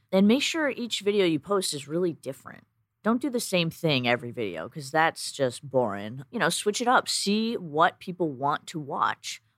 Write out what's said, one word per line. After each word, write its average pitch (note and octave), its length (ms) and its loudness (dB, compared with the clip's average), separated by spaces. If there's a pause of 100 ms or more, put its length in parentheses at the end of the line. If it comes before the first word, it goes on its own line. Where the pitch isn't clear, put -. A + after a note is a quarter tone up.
(100)
And G3 160 6
make B3 160 4
sure D#4 280 0
each A#3 300 -6
video G3+ 260 2
you D#3+ 120 2
post F#3 360 -2
is C#3 120 -10
really E3 280 -2
different. - 500 -14 (400)
Don't A#3 180 2
do D4 80 -2
the A#3+ 100 0
same E3+ 300 0
thing C3+ 380 2
every A#2+ 220 2
video G2 380 -6
'cause C3+ 220 -12
that's D#3+ 420 2
just B2+ 300 -2
boring. A#2+ 680 -2
You A#3+ 80 -8
know, D#3+ 100 2
switch G3+ 320 -2
it A#3 80 -2
up. B3 200 4
See A3 480 0
what E3 440 2
people F3 320 -4
want C#3 360 -4
to E3+ 120 -8
watch. C3 600 -4 (160)